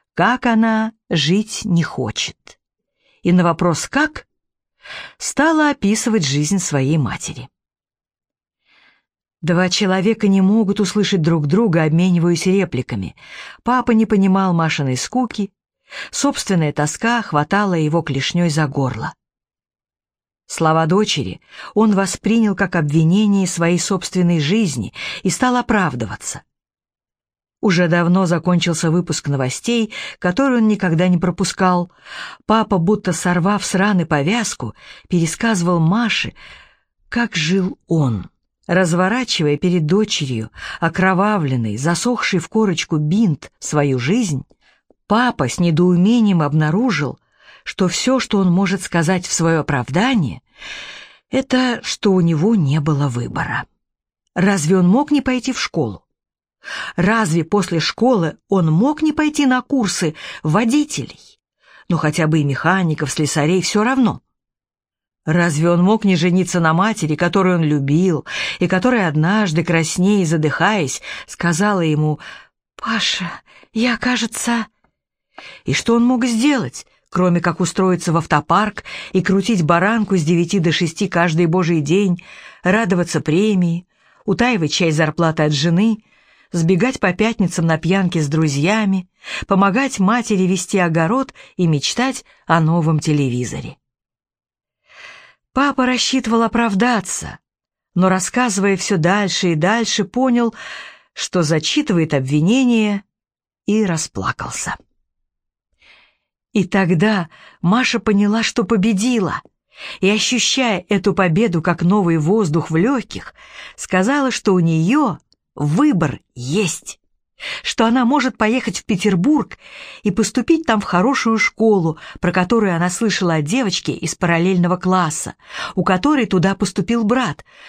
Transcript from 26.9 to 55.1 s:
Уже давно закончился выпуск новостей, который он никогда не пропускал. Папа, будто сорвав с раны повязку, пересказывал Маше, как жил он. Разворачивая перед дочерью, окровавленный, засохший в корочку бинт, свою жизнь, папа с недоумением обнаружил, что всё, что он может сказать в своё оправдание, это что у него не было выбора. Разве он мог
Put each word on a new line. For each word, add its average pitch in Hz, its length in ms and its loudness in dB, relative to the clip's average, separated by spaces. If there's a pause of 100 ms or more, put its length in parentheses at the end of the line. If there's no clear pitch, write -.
Уже 180 280 2
давно 175 380 2
закончился 165 640 0
выпуск 170 380 -2
новостей, 175 640 -2 (260)
который 247 400 0
он 220 80 2
никогда 180 420 0
не 180 100 2
пропускал. 180 760 -2 (540)
Папа, 220 320 2
будто 185 340 0
сорвав 180 520 0
с - 100 -6
раны 190 320 2
повязку, 156 680 -2 (340)
пересказывал 175 720 0
Маше, 202 560 0 (760)
как 233 280 -4
жил 180 500 -2
он. 127 440 0 (380)
Разворачивая 185 880 0
перед 180 280 0
дочерью, 147 640 -2 (300)
окровавленный, 165 960 0
засохший 170 640 -2
в - 80 -12
корочку 196 480 -2
бинт, 156 640 0
свою 143 400 0
жизнь, 160 420 -2 (640)
папа 226 420 0
с - 120 -6
недоумением 180 800 4
обнаружил, 156 800 0 (420)
что - 240 -2
всё, 254 320 0
что 208 200 -2
он 185 120 2
может 185 320 0
сказать 175 420 -2
в - 80 -6
своё 165 280 2
оправдание, 147 800 -2 (880)
это 254 540 0
что - 260 -2
у 185 100 4
него 170 360 2
не 151 240 2
было 143 260 0
выбора. 120 600 -6 (680)
Разве 185 440 2
он 175 100 4
мог 277 240 2